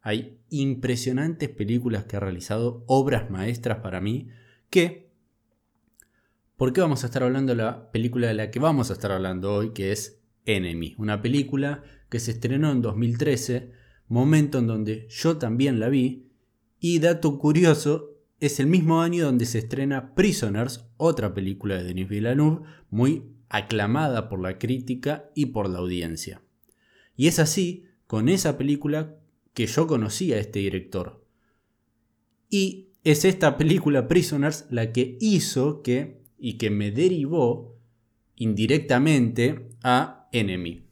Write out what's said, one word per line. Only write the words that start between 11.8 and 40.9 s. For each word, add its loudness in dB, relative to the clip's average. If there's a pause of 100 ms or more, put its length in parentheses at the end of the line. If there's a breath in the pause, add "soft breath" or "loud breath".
que -4
se -6
estrenó 0
en 2
dos -2
mil 0
trece, -2 (340 loud breath)
momento 4
en 2
donde -2
yo 0
también 0
la 0
vi, 0 (480)
y 2
dato 2
curioso, 4 (220)
es -2
el 4
mismo 4
año 0
donde 2
se -2
estrena -4
Prisoners, 0 (140)
otra 0
película -4
de -4
Denis -6
Villeneuve, 0 (240 loud breath)
muy 0 (140)
aclamada 0
por -6
la -4
crítica -6
y 0
por -4
la -4
audiencia. -6 (720 soft breath)
Y 2
es 2
así, 0 (220 loud breath)
con 2
esa 2
película, -2 (380)
que -2
yo 2
conocí 0
a 2
este -4
director. -6 (1200)
Y 0 (100)
es 4
esta 4
película, 4
Prisoners, 2
la -2
que 0
hizo 0
que, -4 (140)
y -8
que -2
me 0
derivó -2 (600)
indirectamente 2 (160)
a 0
Enemy. -4